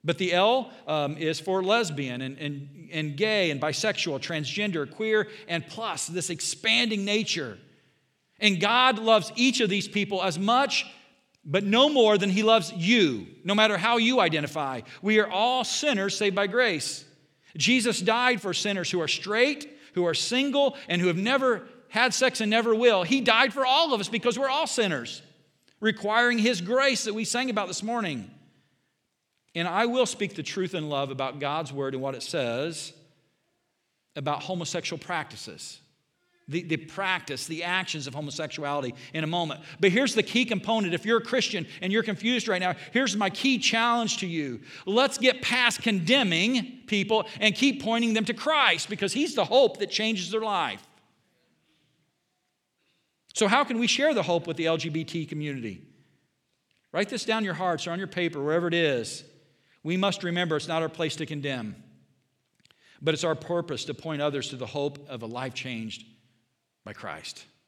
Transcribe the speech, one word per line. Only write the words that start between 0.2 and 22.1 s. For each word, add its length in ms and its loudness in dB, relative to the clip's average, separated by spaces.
L, 380 2
um, 300 -2
is 240 -2
for 200 0
lesbian 600 0
and, 180 -8
and, 540 -10
and 240 -4
gay 340 2
and 100 -4
bisexual, 600 -2
transgender, 680 -4
queer, 380 0
and 180 -4
plus, 400 -8
this 240 -6
expanding 720 -2
nature. 540 -4
And 220 2
God 400 4
loves 340 4
each 260 4
of 80 4
these 200 0
people 340 -2
as 160 -2
much, 480 2
but 200 0
no 240 6
more 300 6
than 120 2
he 140 2
loves 280 4
you, 540 4
no 100 -2
matter 240 4
how 200 2
you 240 4
identify. 600 0
We 160 4
are 100 4
all 360 0
sinners 520 0
saved 200 0
by 100 2
grace. 580 0
Jesus 440 2
died 400 2
for 140 -4
sinners 380 -2
who 80 0
are 80 -2
straight, 600 0
who 120 2
are 80 2
single, 640 2
and 120 0
who 80 4
have 80 2
never 480 2
had 260 2